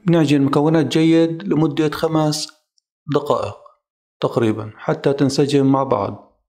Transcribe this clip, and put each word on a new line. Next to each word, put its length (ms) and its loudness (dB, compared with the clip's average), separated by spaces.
بنعجن 340 4
المكونات 440 2
جيد 580 2
لمدة 460 0
خمس 580 -2
دقائق 440 -4
تقريبا 560 -2
حتى 380 -2
تنسجم 580 2
مع 120 2
بعض. 640 -6